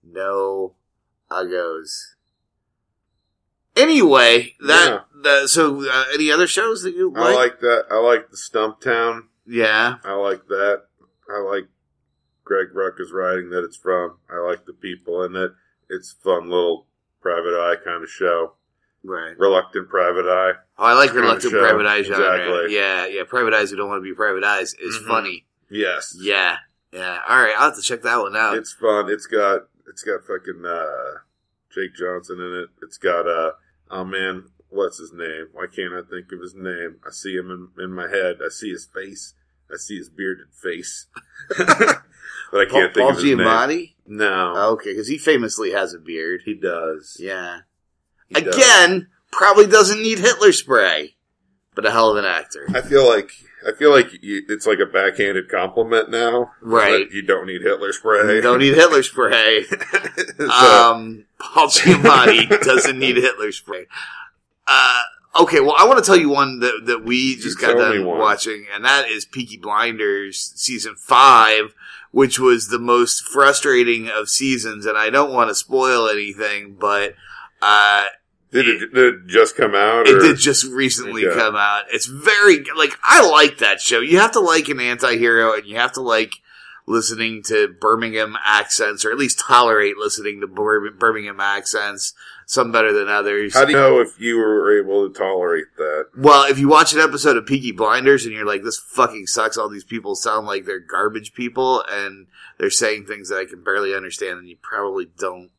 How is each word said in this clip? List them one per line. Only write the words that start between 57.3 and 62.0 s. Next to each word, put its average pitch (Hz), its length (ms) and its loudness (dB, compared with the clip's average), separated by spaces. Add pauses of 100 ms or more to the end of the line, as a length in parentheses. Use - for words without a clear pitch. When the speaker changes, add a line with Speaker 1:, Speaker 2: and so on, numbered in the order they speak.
Speaker 2:
need 90 140 -10
Hitler 98 320 -2
spray. 107 440 0
Speaker 1:
You 110 40 2
don't 123 200 2
need 139 140 4
Hitler 160 280 6
spray. 110 680 0
Speaker 2:
<laughs> - 680 -6
So 147 100 -4
Speaker 1:
Um, 117 800 4 (120)
Paul - 300 2
Giamatti 127 800 6